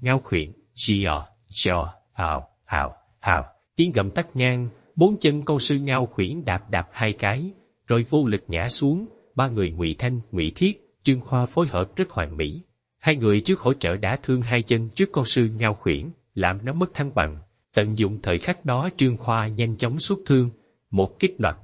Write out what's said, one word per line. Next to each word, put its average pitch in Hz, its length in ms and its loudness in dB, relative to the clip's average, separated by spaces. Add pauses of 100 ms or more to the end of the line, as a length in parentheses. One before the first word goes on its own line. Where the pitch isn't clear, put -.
ngao 127 240 0
khuyển. 80 260 -2 (240)
Xì 98 300 0
ò, 73 220 -2 (220)
xì - 220 -2
ò, 85 240 0 (180)
hào, 78 360 -4 (160)
hào, 69 280 -2 (280)
hào. 82 220 2 (340)
Tiếng 175 160 2
gầm 101 180 0
tắt 170 240 -4
ngang, 123 340 0 (280)
bốn 190 240 6
chân 147 220 2
con 147 160 0
sư 139 200 0
ngao 135 280 0
khuyển 127 380 -4
đạp 92 260 -4
đạp 87 220 -2
hai 110 200 0
cái, 117 380 -2 (360)
rồi 117 240 2
vô 151 160 4
lực 104 220 0
ngã 82 200 -2
xuống. 151 380 -2 (280)
Ba 131 140 0
người 104 280 0
Ngụy 82 220 -2
Thanh, 123 220 -2 (120)
Ngụy 80 240 0
Thiết, - 460 -2
Trương 131 180 2
Khoa 123 260 0
phối 165 200 0
hợp 92 300 -2
rất - 140 -2
hoàn 78 260 -4
mỹ. 78 260 -4 (360)
Hai 160 180 2
người 107 240 4
trước - 200 0
hỗ 131 140 2
trợ 90 220 -2
đả 104 260 -2
thương 127 200 0
hai 120 200 0
chân 117 260 0
trước 190 240 0
con 139 120 0
sư 117 340 2
ngao 110 160 0
khuyển, 98 360 -2 (240)
làm 92 300 0
nó 131 80 -6
mất 175 220 -2
thăng 143 200 -4
bằng. 76 240 0 (360)
Tận 107 240 0
dụng 107 240 0
thời 87 160 0
khắc 180 260 -4
đó, 135 320 0
Trương 127 200 2
Khoa 113 320 -2
nhanh 110 280 -2
chóng 123 220 -2
xuất 196 280 -4
thương, 127 240 4 (400)
một 95 280 0
kích 190 220 0
đoạt 87 240 0